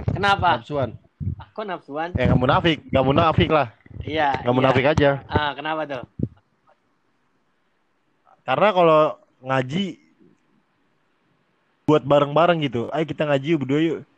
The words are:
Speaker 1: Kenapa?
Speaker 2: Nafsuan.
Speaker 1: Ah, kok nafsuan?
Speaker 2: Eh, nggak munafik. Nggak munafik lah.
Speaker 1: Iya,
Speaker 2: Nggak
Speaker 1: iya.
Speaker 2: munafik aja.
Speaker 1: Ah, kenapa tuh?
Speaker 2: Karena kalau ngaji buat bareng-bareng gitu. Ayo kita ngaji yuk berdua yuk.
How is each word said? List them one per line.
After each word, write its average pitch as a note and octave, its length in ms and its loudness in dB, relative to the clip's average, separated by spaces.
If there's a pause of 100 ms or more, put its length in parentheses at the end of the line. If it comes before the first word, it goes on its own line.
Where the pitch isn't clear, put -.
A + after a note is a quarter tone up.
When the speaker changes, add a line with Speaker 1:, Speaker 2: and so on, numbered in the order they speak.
Speaker 1:
Kenapa? F#3 440 0 (100)
Speaker 2:
Nafsuan. C3 320 -6 (440)
Speaker 1:
Ah, - 140 -20
kok - 160 -12
nafsuan? D#3+ 480 -8
Speaker 2:
Eh, B2+ 140 0
nggak B2 140 4
munafik. D#3+ 440 2
Nggak C3+ 220 0
munafik D#3+ 420 2
lah. D3 200 2 (340)
Speaker 1:
Iya, D3 340 -2
Speaker 2:
Nggak A#2+ 140 -2
Speaker 1:
iya. B2+ 80 4
Speaker 2:
munafik C3 280 4
aja. D3 240 4 (160)
Speaker 1:
Ah, D3 260 -2
kenapa D#3 340 -6
tuh? B2+ 180 -10 (2500)
Speaker 2:
Karena C#3+ 280 0
kalau E3 320 4 (380)
ngaji C3 440 -4 (2000)
buat D3+ 180 2
bareng-bareng D3 580 2
gitu. A#2 300 -4
Ayo D#3+ 160 -4
kita D3+ 180 -6
ngaji C#3+ 240 -2
yuk E3 120 0
berdua C3+ 200 -2
yuk. D#3 180 -2 (200)